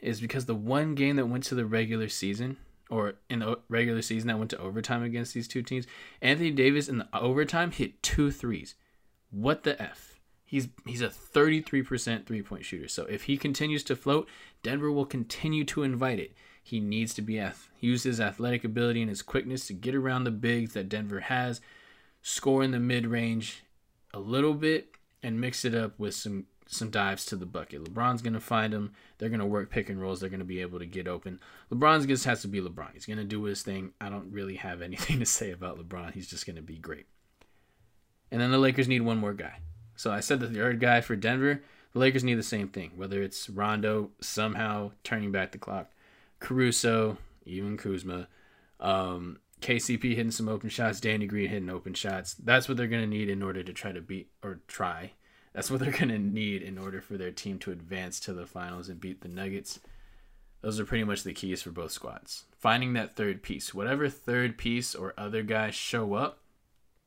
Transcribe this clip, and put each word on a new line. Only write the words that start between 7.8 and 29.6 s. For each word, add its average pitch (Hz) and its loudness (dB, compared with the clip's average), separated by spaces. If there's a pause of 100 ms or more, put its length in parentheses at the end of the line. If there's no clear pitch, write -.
two 143 2
threes. 113 -6 (540)
What 113 0
the 147 0
F? - -12 (260)
He's, 135 0 (180)
he's 120 -4
a 113 0
thirty-three 151 4
percent 120 -2
three-point 104 -6
shooter. 85 -8
So - -6
if 101 -6
he 139 2
continues 147 0
to 135 0
float, 147 2 (320)
Denver 147 0
will 143 2
continue 151 0
to 147 -2
invite 127 2
it. - -8 (280)
He - -4
needs 110 0
to 107 -4
be 110 -2
ath-, 95 -6 (100)
use 120 2
his 117 2
athletic 117 0
ability 117 2
and 113 0
his 101 -6
quickness 127 -2
to 104 -8
get 120 -2
around 131 2
the 120 2
bigs 117 0
that 98 -2
Denver 101 -4
has, 123 -2 (600)
score 135 4
in 131 4
the 123 2
mid-range 117 2 (500)
a - -8
little 131 4
bit, 156 2 (280)
and 117 0
mix 123 -2
it 117 2
up 113 0
with 104 -4
some, 98 -6 (220)
some 110 -6
dives 98 2
to - -4
the 90 -6
bucket. 78 -8
LeBron's 113 2
gonna 113 0
find 110 0
him. 104 -4 (240)
They're 110 -2
gonna 107 0
work 104 0